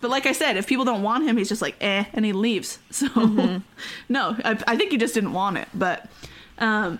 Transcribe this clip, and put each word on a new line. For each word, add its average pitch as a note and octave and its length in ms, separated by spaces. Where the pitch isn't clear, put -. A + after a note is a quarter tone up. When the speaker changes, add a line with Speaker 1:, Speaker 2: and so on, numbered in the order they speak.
Speaker 1:
But A#3+ 100
like C4+ 160
I C4+ 60
said, C4 240
if G#3 100
people C4 180
don't A3+ 200
want B3+ 240
him, A#3 80
he's G3+ 120
just G#3+ 140
like, - 180
"Eh," G3+ 320
and A3 120
he G#3 80
leaves. G3 520
<laughs> - 60
So, - 160
Speaker 2:
Mm-hmm. G#3 520
Speaker 1:
no, A#3 360
I, A3 220
I A#3 100
think G4 140
he C#4 80
just - 160
didn't G3+ 180
want F#3+ 260
it. - 140
But, F3+ 360
um, G#3+ 420